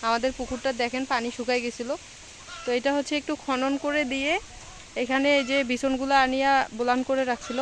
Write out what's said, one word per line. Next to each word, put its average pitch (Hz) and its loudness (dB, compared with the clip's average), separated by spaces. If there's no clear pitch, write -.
আমাদের 233 2
পুকুরটা 254 -2
দেখেন 240 -2
পানি 240 0
শুকায় 247 -2
গেছিল। 240 -6
তো - -4
এটা 254 2
হচ্ছে 285 0
একটু 294 -2
খনন 269 0
করে 294 0
দিয়ে 269 -2
এখানে 262 2
এই 269 4
যে 269 2
বিচনগুলো 262 0
আনিয়া 269 4
বোলান 247 2
করে 269 2
রাখছিল। 247 -4